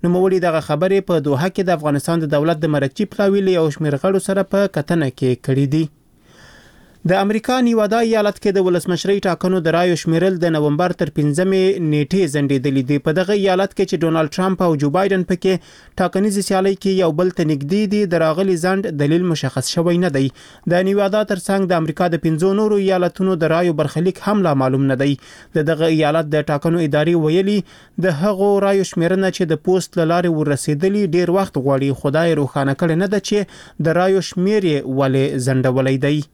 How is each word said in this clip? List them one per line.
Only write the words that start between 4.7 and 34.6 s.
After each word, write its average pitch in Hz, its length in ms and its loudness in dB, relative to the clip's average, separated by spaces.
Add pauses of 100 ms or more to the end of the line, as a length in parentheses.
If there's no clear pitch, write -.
کې 127 200 -2 (160)
کړې 139 200 0 (120)
دي. 160 80 0 (1200)
د - 20 4
امریکا 208 420 0 (120)
نیوادا 220 320 2
ایالت 220 400 0
کې 208 160 0
د 190 100 2
ولسمشرۍ 185 600 0
ټاکنو 185 400 0
د 160 80 0
رایو 175 260 2
شمیرل 170 400 0
د 170 140 2
نومبر 151 380 0
تر 165 260 -4
پنځمې 185 440 0 (300)
نیټې 151 300 0 (100)
ځنډېدلې 139 560 0
دي. 143 100 2
په 160 200 -2
دغه 185 140 -2
ایالت 196 420 0
کې 196 160 0
چې 185 120 -2
ډونالډ 160 340 0
ټرمپ 190 260 0
او 175 100 2 (100)
جو 143 140 2
بایدن 190 340 2
پکې 185 240 0 (460)
ټاکنیزې 196 480 0
سیالۍ 196 340 2
کې 190 80 0 (120)
یو 165 80 2 (100)
بل 185 100 2
ته 175 140 -2
نږدې 151 380 0 (100)
دي، 208 140 2
د 170 80 -2
راغلي 170 420 0
ځنډ 185 260 -2 (200)
دلیل 160 200 2
مشخص 147 520 -2
شوی 170 280 0
نه 180 140 0
دی. 135 100 0 (440)
د 170 40 2 (140)
نیوادا 202 420 0
ترڅنګ 196 360 -2
د 175 60 0
امریکا 165 360 0
د 165 160 -2
پنځو 160 340 2
نورو 214 180 2
ایالتونو 190 600 0
د 160 80 -2
رایو 160 340 0
برخلیک 156 480 -2
هم 208 160 0
لا 165 100 2 (100)
معلوم 135 280 0
نه 131 120 0
دی. 139 120 2 (420)
د 156 140 0
دغه 160 240 0
ایالت 156 400 0
د 151 160 0
ټاکنو 165 360 0
ادارې 151 280 0
ویلي 180 480 0 (360)
د 175 80 0 (180)
هغو 202 260 0 (160)
رایو 196 240 2
شمیرنه 185 400 0
چې 185 120 -4 (100)
د - 20 2 (100)
پوسټ 185 260 0 (100)
له 165 120 2
لارې 175 240 0
ورسېدلي 151 680 0 (120)
ډېر 175 140 2 (100)
وخت 190 200 -2
غواړي، 135 320 0 (120)
خو 143 80 0
دا 160 180 0
یې 156 120 0
روښانه 139 400 -2
کړې 165 220 0
نه 202 40 0
ده 202 140 -2
چې 208 180 -2 (500)
د 165 120 2
رایو 190 200 2
شمیر 190 440 0